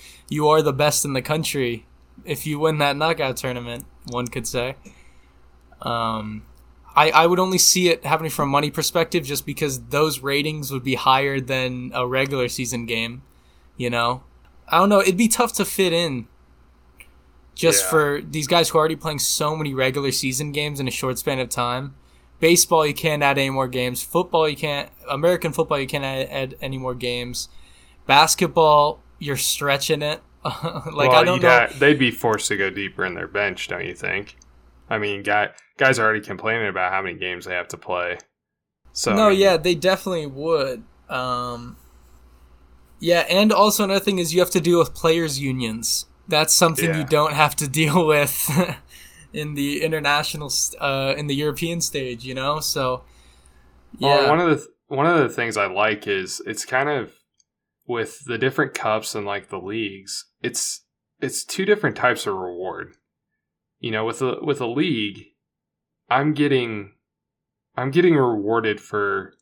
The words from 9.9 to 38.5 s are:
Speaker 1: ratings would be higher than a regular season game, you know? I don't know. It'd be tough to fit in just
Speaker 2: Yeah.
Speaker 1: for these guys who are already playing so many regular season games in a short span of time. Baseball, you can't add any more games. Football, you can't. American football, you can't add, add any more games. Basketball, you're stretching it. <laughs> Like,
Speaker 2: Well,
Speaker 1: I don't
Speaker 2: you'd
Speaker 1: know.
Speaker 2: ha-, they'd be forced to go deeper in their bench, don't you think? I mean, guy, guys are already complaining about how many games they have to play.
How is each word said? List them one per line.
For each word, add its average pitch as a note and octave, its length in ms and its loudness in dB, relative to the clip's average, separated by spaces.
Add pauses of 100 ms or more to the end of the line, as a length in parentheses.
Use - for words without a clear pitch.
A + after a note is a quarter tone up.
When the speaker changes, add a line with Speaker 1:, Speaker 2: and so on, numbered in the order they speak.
Speaker 1:
ratings C#3+ 500 -4
would B2+ 140 -6
be B2+ 120 0
higher C3+ 440 2
than B2+ 540 -4
a B2 120 -2
regular C3 420 -2
season A#2+ 380 -6
game, A#2 360 -6 (540)
you B2 120 -4
know? A#2+ 360 -2 (440)
I E3 100 4
don't G3 100 6
know. G3+ 120 6
It'd F#3+ 160 2
be A3 120 4
tough A3+ 260 0
to G3 100 0
fit F#3 300 0
in D3 320 -2 (1300)
just - 300 4
Speaker 2:
Yeah. - 60 -4
Speaker 1:
for D3+ 300 2
these D3 280 -6
guys E3+ 200 4
who D#3+ 100 2
are - 20 6
already D#3+ 160 2
playing D3+ 240 -6
so D#3 360 -2
many D3 160 -4
regular C3+ 400 0
season C#3 400 -4
games D3 280 -4
in B2+ 80 -2
a - 20 -2
short C3 280 -4
span C#3 200 -2
of B2+ 100 -4
time. B2 460 -4 (460)
Baseball, E3 460 4
you C#3+ 80 -2
can't D3+ 280 -2
add C#3 160 4
any C3+ 120 0
more C3+ 180 0
games. B2 340 -4
Football, E3+ 460 0
you D3 80 -4
can't. C#3+ 340 -6 (180)
American E3 440 0
football, D#3 280 0
you C#3 80 -4
can't C#3+ 160 -4
add, C3+ 260 -4
add C3+ 300 -6
any C3+ 180 -8
more B2+ 160 -6
games. B2 540 -6 (580)
Basketball, D3+ 920 6 (180)
you're C#3+ 180 -6
stretching C#3+ 680 0
it. D3 180 -4 (120)
<laughs> - 120 -20
Like, D3+ 640 -2
Speaker 2:
Well, B2 60 8
Speaker 1:
I A#2+ 80 8
don't A#2+ 120 4
Speaker 2:
you'd C3 60 0
Speaker 1:
know. B2+ 60 8
Speaker 2:
ha-, A#2+ 200 8 (100)
they'd C#3 200 6
be B2 140 2
forced A2+ 360 -2
to G#2 80 2
go F#2+ 140 4
deeper F#2+ 340 -6
in F2+ 100 -4
their F2 120 -8
bench, G2 420 -2
don't F2+ 160 -6
you F2+ 100 -8
think? F#2+ 420 -6 (520)
I A2+ 100 -2
mean, G2+ 240 -4
guy, G#2 280 0 (280)
guys C3 200 4
are A2+ 60 2
already G#2+ 200 2
complaining A2 440 -4
about F#2 240 -2
how F#2+ 100 -2
many F2+ 160 -8
games F2+ 260 -8
they F#2 100 -8
have F2 140 -6
to - 80 -12
play. F2 420 -6 (720)